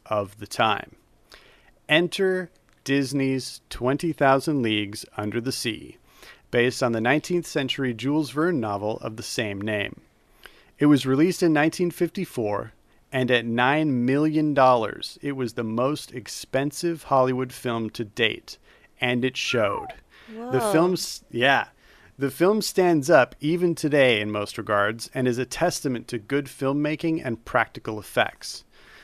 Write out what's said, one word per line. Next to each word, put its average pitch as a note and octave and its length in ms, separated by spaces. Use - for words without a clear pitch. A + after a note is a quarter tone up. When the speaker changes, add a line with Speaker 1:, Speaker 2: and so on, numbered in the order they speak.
Speaker 1:
of G#2 340
the G#2 80
time. - 480
Enter F3+ 600
Disney's C3+ 760
Twenty C#3 420
thousand C#3 500
Leagues G#2 420
Under G#2+ 240
the B2+ 120
Sea, - 460
based A#2+ 320
on A#2+ 100
the A2+ 80
nineteenth D3+ 460
century C3+ 480
Jules C#3 360
Verne D#3 300
novel G#2 380
of A2 180
the A2 60
same G#2 380
name. G#2 400
It D3 80
was C#3+ 200
released D3+ 360
in E3 100
nineteen D#3+ 380
fifty-four, A#2 840
and B2+ 180
at A#2+ 140
nine B2+ 600
million D3+ 480
dollars, B2+ 680
it C#3+ 100
was C3 220
the A#2 100
most B2 480
expensive C#3+ 920
Hollywood B2+ 480
film A#2 380
to - 140
date, A2 520
and B2 240
it B2+ 120
showed. G#2+ 520
The A#3 320
Speaker 2:
Whoa. G#3+ 120
Speaker 1:
film's, F3 580
yeah. A#2+ 380
The C3 140
film G3 320
stands E3 480
up C3+ 300
even E3+ 340
today C3+ 460
in G#2+ 100
most G#2 280
regards G#2+ 560
and C3 120
is B2 120
a C3 80
testament C#3+ 600
to A#2+ 100
good C#3 260
filmmaking D3 800
and A#2 220
practical A2+ 520
effects. - 640